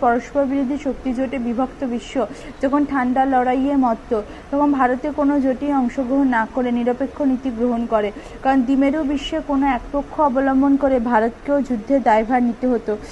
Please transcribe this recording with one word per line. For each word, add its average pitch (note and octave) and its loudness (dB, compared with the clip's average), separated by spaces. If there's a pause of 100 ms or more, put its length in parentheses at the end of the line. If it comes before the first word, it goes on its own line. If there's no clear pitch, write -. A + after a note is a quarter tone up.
পরস্পর B3 2
বিরোধী C#4 -2
শক্তি C4 -4
জোটে C4 -2
বিভক্ত A#3+ -4
বিশ্ব A#3+ -4 (360)
যখন C#4 2
ঠান্ডা C4 0
লড়াইয়ে C4 2
মত্ত, A#3 0 (300)
তখন C#4+ 2
ভারতে B3+ 0
কোনো C#4+ 2
জোটেই C4+ 0
অংশগ্রহণ C4+ 0
না A3+ 2
করে B3 0
নিরপেক্ষ B3 -2
নীতি C4 0
গ্রহণ A#3 0
করে, G#3+ 0 (300)
কারণ C4+ 4
দ্বিমেরু C#4 2
বিশ্বে D4 -2
কোনো C#4 0
এক B3 0 (120)
পক্ষ C#4+ -4
অবলম্বন C4+ 4
করে C4+ 2
ভারতকেও A#3 0
যুদ্ধের B3+ 0
দায়ভার A3+ 2
নিতে A#3+ 0
হতো, A3 0 (160)